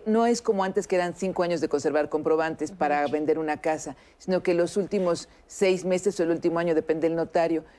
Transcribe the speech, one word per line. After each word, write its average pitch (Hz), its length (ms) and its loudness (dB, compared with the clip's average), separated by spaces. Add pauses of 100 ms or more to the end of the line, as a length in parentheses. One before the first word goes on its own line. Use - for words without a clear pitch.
no 226 220 2
es 240 160 0
como 196 200 2
antes 190 220 -2
que 190 100 -2
eran 175 200 0
cinco 185 260 -2
años 170 180 0
de 147 100 0
conservar 147 400 0
comprobantes 156 600 0
para 147 380 0
vender 151 320 0
una 156 180 -2
casa, 151 380 -4 (240)
sino 180 240 -2
que 185 100 2
los 170 240 0
últimos 180 500 0 (200)
seis 185 380 0
meses 185 340 0
o 175 40 0
el 165 60 2
último 165 300 0
año, 170 160 2
depende 160 320 2
del 165 100 -2
notario. 165 460 0 (160)